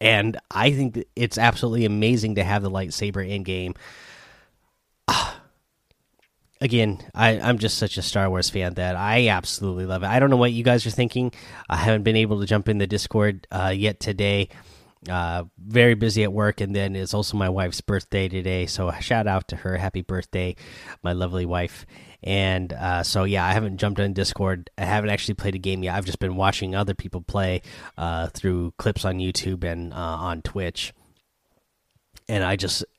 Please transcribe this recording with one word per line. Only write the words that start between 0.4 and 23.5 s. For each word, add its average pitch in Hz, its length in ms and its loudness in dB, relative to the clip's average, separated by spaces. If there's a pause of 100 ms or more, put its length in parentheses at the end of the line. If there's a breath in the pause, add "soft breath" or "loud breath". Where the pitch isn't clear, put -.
I 113 200 4
think 135 240 0
that 117 200 -6
it's 117 220 -2
absolutely 117 480 4
amazing 107 500 4
to 98 80 2
have 101 180 2
the 98 100 -2
lightsaber 95 560 -4
in 98 160 -4
game. 92 300 -4 (1300 loud breath)
<sighs> - 1500 -8
Again, 113 380 2 (160)
I, 113 240 4
I'm 120 180 2
just 107 200 0
such - 200 -2
a 95 40 -4
Star 98 280 0
Wars 92 200 0
fan 90 260 -2
that 90 220 -2
I 110 320 4
absolutely 92 560 -2
love 92 180 -2
it. 98 40 -2
I 113 120 4
don't 139 100 6
know 131 80 6
what 123 140 6
you 117 120 -2
guys 120 220 4
are 113 60 -2
thinking. 123 400 0 (380 loud breath)
I 98 80 0
haven't 107 260 4
been 110 140 4
able 107 240 2
to 101 40 -2
jump 104 240 2
in 107 80 2
the 98 100 2
Discord, 104 600 0
uh, 92 260 0
yet 104 240 0
today. 101 500 0 (600 loud breath)
Uh, 87 360 -2 (120)
very 117 380 4
busy 107 280 0
at 98 100 0
work, 104 280 0
and 98 140 -2
then 98 200 0
it's 95 180 -6
also 104 220 -2
my 98 140 2
wife's 92 320 -2
birthday 98 460 0
today, 92 400 -2
so 90 220 -2
a - 120 -6
shout 113 240 0
out 95 220 0
to - 80 -8
her. 92 220 -4
Happy 92 240 -2
birthday, 90 540 -4 (460 loud breath)
my 87 120 -2
lovely 90 320 -2
wife. 87 420 -4 (360 loud breath)
And, 95 480 0
uh, 87 300 -2
so, 95 220 0
yeah, 98 200 2
I 92 100 2